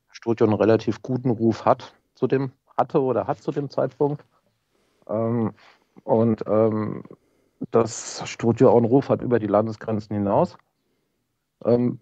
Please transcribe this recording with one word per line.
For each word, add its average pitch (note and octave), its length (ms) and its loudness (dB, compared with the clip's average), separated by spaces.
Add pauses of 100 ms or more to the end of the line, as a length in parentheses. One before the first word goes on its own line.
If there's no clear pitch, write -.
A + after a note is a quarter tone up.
das - 80 -20
Studio A#2 300 0
einen G#2+ 100 2
relativ G#2+ 460 2
guten B2+ 280 -4
Ruf A2+ 340 0
hat, B2 300 0 (200)
zu - 120 -2
dem, C3+ 260 -2 (240)
hatte C3 240 0
oder A#2 260 0
hat C#3+ 140 -6
zu - 100 -8
dem C#3+ 200 -6
Zeitpunkt, C#3+ 540 -4 (840)
ähm, A2+ 440 -2 (520)
und, A2+ 420 2
ähm, G#2+ 560 0 (680)
das - 580 -2
Studio A#2 420 2
auch G2+ 60 6
einen A#2 100 4
Ruf C3 220 2
hat - 140 -2
über A#2+ 160 0
die G#2+ 80 -6
Landesgrenzen G#2+ 680 -2
hinaus, G#2 440 0 (1040)
ähm, A#2+ 380 0